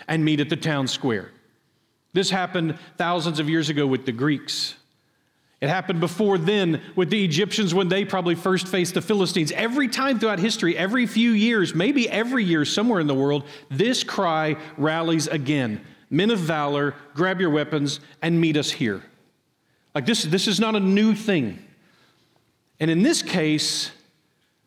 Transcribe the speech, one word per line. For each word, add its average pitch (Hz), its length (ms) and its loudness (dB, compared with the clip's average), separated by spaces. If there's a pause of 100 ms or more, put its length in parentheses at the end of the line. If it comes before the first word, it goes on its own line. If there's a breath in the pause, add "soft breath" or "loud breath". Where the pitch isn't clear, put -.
and 160 160 0
meet 151 160 4
at 147 80 0
the 160 80 -2
town 143 320 -2
square." 113 440 -2 (800)
This 185 160 0
happened 180 500 -2 (180 loud breath)
thousands 170 420 -2
of 151 100 -2
years 160 180 2
ago 147 180 0
with 131 200 0
the 127 80 -2
Greeks. 135 600 -2 (880)
It 135 60 0
happened 180 320 -2
before 190 380 0
then 175 440 0 (140 loud breath)
with 180 140 0
the 202 160 2
Egyptians 190 480 0
when 185 160 2
they 196 160 0
probably 180 280 0
first 180 340 0
faced 180 260 -2
the - 80 0
Philistines. 180 500 0
Every 247 380 -2
time 269 280 0
throughout 208 220 0
history, 175 380 0
every 214 280 0
few 233 260 2
years, 214 440 2
maybe 233 340 2
every 233 360 0
year 165 180 2
somewhere 208 380 0
in 151 60 0
the 143 60 2
world, 139 300 0 (260 loud breath)
this 202 360 0
cry 156 500 0 (220 loud breath)
rallies 160 500 0
again. 135 540 -2 (280 loud breath)
"Men 190 220 2
of 220 80 0
valor, 143 560 -2 (180)
grab 185 260 0
your 180 120 2
weapons 147 480 0 (220 loud breath)
and 170 180 2
meet 160 180 2
us 147 140 0
here." 104 320 -4 (920)
Like, 135 120 -4
this, - 180 0
this 170 240 0
is 185 120 0
not 220 160 2
a 208 40 0
new 202 340 4
thing. 156 460 0 (1200 soft breath)
And 160 100 0
in 165 140 2
this 302 180 2
case, 156 680 -2 (760)